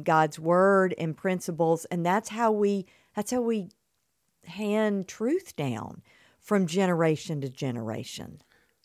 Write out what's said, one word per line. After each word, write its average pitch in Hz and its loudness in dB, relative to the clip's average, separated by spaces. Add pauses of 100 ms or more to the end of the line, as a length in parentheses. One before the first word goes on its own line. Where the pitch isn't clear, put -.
God's 156 2
word 185 4
and 160 -4
principles. 170 0
And 175 -2
that's 196 0
how 220 0
we, 202 2 (280)
that's 208 -4
how 247 0
we 226 -2 (760)
hand 208 -2
truth 302 -4
down 123 -6 (400)
from 196 2
generation 165 0
to 135 -6
generation. 117 -8 (440)